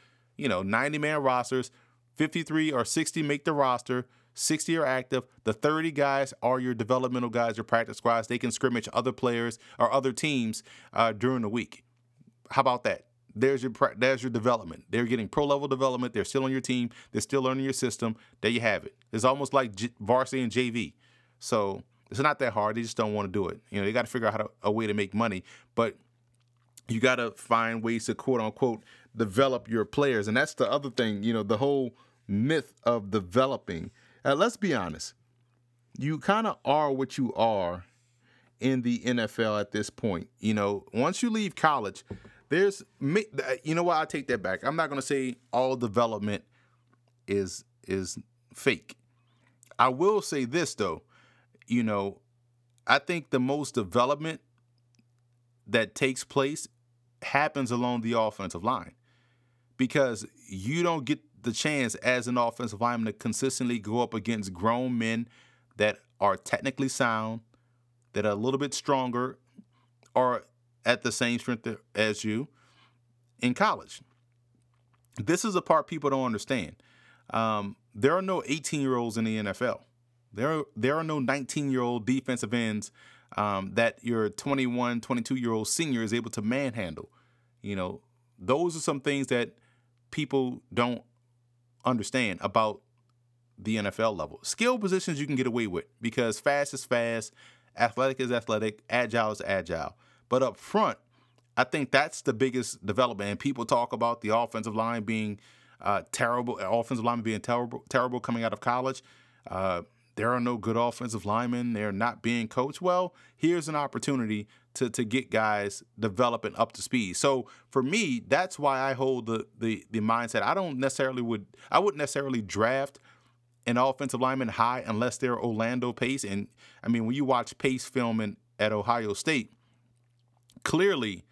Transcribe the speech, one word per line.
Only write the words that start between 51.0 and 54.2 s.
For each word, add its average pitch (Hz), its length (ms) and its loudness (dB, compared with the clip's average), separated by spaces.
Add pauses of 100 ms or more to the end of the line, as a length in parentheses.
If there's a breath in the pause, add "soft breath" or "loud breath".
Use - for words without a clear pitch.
You 120 180 2
know, 101 380 -2 (640)
I 139 140 6
think 170 320 -6
the 131 100 2
most 139 340 -2
development 131 640 0 (1300)